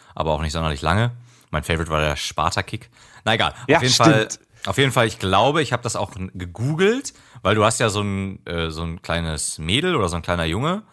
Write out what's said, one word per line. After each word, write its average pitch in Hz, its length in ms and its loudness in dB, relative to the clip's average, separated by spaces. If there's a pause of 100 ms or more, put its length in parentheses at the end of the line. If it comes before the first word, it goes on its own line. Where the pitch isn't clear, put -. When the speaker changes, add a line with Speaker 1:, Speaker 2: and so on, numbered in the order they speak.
(140)
Speaker 1:
aber 78 180 0
auch 76 100 0
nicht 78 100 -2
sonderlich 80 300 -2
lange. 107 300 2 (380)
Mein 76 120 -2
Favorite 82 280 -2
war 78 100 2
der 76 160 0
Sparta-Kick. - 760 -4 (340)
Na 107 80 2
egal, 104 220 0 (120)
Speaker 2:
Ja, 147 100 4
Speaker 1:
auf 151 60 4
jeden 123 120 2
Fall, 110 320 6
Speaker 2:
stimmt. - 140 -12 (260)
Speaker 1:
auf 98 120 -2
jeden 135 120 4
Fall, 117 160 4
ich 110 120 -4
glaube, 113 420 4
ich 127 120 -2
hab - 100 -4
das 113 140 -4
auch 98 200 -4
n-, 92 180 -8
gegoogelt, 151 800 -2 (300)
weil 98 120 4
du 107 100 4
hast 113 140 4
ja 113 120 2
so 104 100 -2
ein, 98 460 -4
äh, 82 240 -4
so 80 120 -6
ein 85 200 -6
kleines 82 560 -4
Mädel 131 360 0
oder 101 140 0
so 85 80 -4
ein 82 60 -6
kleiner 85 220 -2
Junge 139 380 -2 (100)